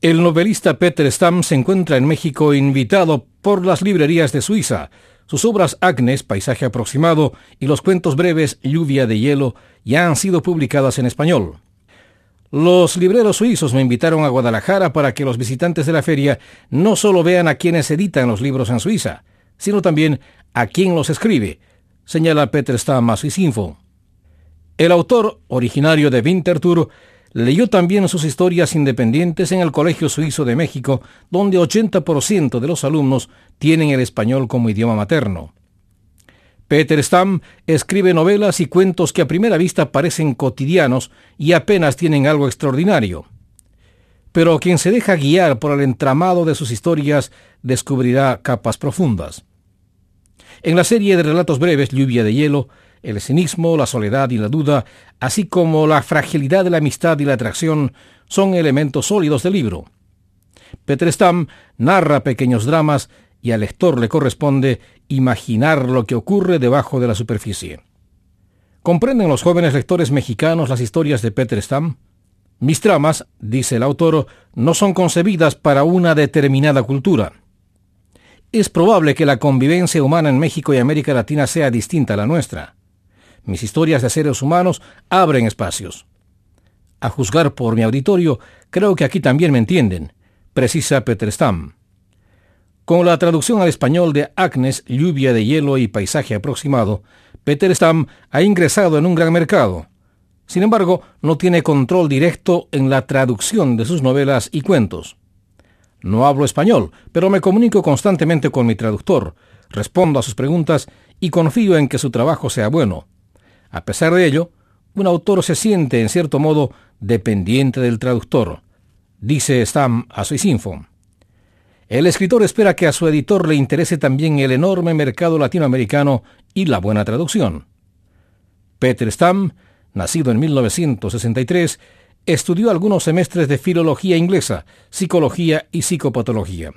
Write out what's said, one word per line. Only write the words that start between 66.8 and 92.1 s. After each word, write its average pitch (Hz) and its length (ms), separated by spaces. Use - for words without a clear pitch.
de 123 80
la 113 60
superficie. 101 680
¿Comprenden 202 480
los 131 140
jóvenes 170 320
lectores 160 340
mexicanos 147 600
las 123 120
historias 143 400
de 113 80
Peter 117 300
Stamm? 143 380
"Mis 147 220
tramas", 156 460
dice 120 360
el 113 80
autor, 151 420
"no - 180
son 196 220
concebidas 170 580
para 139 300
una 170 320
determinada 139 640
cultura. 135 520
Es 220 180
probable 170 440
que 151 140
la 135 100
convivencia 147 640
humana 156 280
en 131 100
México 151 340
y 135 40
América 147 360
Latina 139 320
sea 147 240
distinta 117 460
a - 20
la 104 80
nuestra. 139 500
Mis 95 180
historias 156 400
de 123 80
seres 151 320
humanos 175 400
abren 156 380
espacios. 98 640
A 120 100
juzgar 139 440
por 113 220
mi 113 80
auditorio, 139 560
creo 196 240
que 147 80
aquí 143 160
también 147 320
me 127 80
entienden", 101 540
precisa 135 500
Peter 107 260
Stamm. 87 420